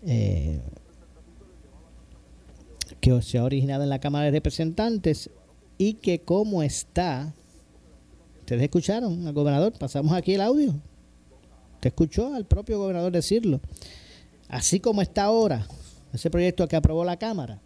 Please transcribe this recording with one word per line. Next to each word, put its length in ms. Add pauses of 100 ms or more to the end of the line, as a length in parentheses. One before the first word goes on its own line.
eh, 580 (2500)
que 220
se 160
ha 60
originado 400
en 60
la 100
Cámara 260
de 60
Representantes 960 (500)
y 140
que 280
como 420
está, 720 (1040)
ustedes 240
escucharon 640
al 60
gobernador, 440
pasamos 360
aquí 200
el 80
audio, 320 (1000)
usted 140
escuchó 440
al 120
propio 340
gobernador 320
decirlo, 500 (880)
así 320
como 240
está 220
ahora, 420 (440)
ese 200
proyecto 360
que 80
aprobó 300
la 120
Cámara 480